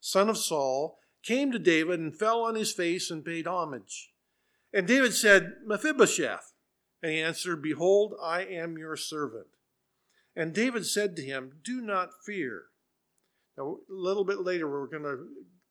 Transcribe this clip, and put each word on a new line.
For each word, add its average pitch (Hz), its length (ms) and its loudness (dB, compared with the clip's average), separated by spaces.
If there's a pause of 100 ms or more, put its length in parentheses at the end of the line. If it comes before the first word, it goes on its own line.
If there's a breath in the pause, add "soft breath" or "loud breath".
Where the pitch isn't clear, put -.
son 196 280 2
of 220 80 2
Saul, 143 640 -2 (240 soft breath)
came 269 300 0
to 233 80 -2
David 165 400 4
and 156 140 -6
fell 226 280 0
on 226 140 -2
his 214 160 -2
face 175 360 -2
and 156 160 -8
paid 165 220 -6
homage. 160 680 -6 (600)
And 190 140 2
David 247 280 6
said, 196 500 6
'Mephibosheth.' 190 840 2 (520)
And 160 100 -2
he 160 80 -2
answered, 165 420 -4
'Behold, 185 580 2
I 170 240 -2
am 170 320 -8
your 160 200 -10
servant.' 127 520 -8 (840)
And 165 180 -4
David 226 320 0
said 196 320 -2
to 151 60 -10
him, 135 400 -8
'Do 254 180 -6
not 190 440 -4
fear.'" 139 420 -8 (920)
Now, 139 220 -8 (100)
a 196 40 -14
little 190 320 0
bit 196 160 -2
later, 180 280 -2
we're 139 180 -4
gonna 143 380 -6 (460)